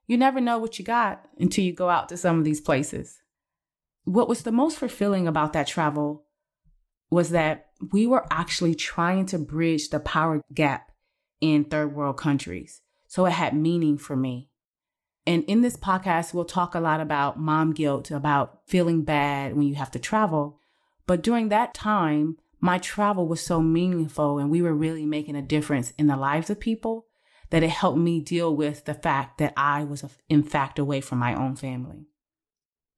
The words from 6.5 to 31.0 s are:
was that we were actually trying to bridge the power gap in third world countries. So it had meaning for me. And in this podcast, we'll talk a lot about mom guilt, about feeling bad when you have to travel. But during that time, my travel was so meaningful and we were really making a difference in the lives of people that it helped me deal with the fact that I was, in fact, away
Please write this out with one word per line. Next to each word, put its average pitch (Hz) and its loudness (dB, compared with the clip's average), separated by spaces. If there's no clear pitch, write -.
was 170 2
that 156 0
we 214 4
were 247 2
actually 165 0
trying 180 -2
to 185 -4
bridge 156 -2
the 151 -2
power 156 0
gap 143 -2
in 151 4
third 151 -2
world 143 -2
countries. 135 -4
So 185 2
it 175 2
had 160 0
meaning 156 2
for 147 -8
me. 131 -4
And 165 2
in 208 2
this 247 2
podcast, 185 -2
we'll 175 -2
talk 175 -2
a 170 0
lot 156 2
about 147 -2
mom 156 2
guilt, 143 -2
about 143 0
feeling 170 2
bad 143 0
when 147 4
you 143 -2
have 143 -6
to - -8
travel. 160 0
But 175 2
during 226 0
that 214 2
time, 160 0
my 180 2
travel 196 0
was 165 -2
so 170 2
meaningful 160 2
and 143 0
we 170 2
were 170 2
really 160 -2
making 151 -4
a 139 -6
difference 147 -2
in 151 4
the 139 4
lives 143 -2
of 208 -4
people 226 -4
that 165 4
it 165 2
helped 156 0
me 170 2
deal 165 0
with 147 -4
the 147 -6
fact 139 -2
that 147 0
I 143 0
was, 143 -10
in 147 6
fact, 147 -2
away 139 -2